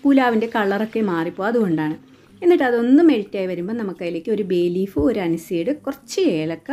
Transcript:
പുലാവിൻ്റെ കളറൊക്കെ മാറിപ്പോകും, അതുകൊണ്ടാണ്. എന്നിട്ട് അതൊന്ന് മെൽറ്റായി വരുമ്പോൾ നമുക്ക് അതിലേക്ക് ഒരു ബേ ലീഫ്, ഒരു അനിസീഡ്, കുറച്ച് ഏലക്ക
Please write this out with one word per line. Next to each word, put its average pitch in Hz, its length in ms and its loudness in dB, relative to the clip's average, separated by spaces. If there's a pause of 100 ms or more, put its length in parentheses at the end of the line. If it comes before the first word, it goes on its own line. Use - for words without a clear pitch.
പുലാവിൻ്റെ 247 520 2
കളറൊക്കെ 214 540 0
മാറിപ്പോകും, 175 420 -4
അതുകൊണ്ടാണ്. 160 440 0 (460)
എന്നിട്ട് 349 280 4
അതൊന്ന് 247 420 4
മെൽറ്റായി 196 400 -4
വരുമ്പോൾ 180 300 -6
നമുക്ക് 190 240 -8
അതിലേക്ക് 170 300 -4
ഒരു 202 160 -4
ബേ 175 80 2 (160)
ലീഫ്, 196 220 -4 (120)
ഒരു 208 160 -2
അനിസീഡ്, 170 480 -2 (120)
കുറച്ച് - 360 -6 (180)
ഏലക്ക 165 320 -8